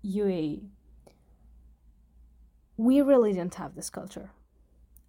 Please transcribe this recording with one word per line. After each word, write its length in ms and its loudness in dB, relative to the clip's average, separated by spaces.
U 260 -4
A 140 -2
E, 300 -6
we 240 4
really 300 4
didn't 240 -4
have 180 -12
this 160 -14
culture. 420 -14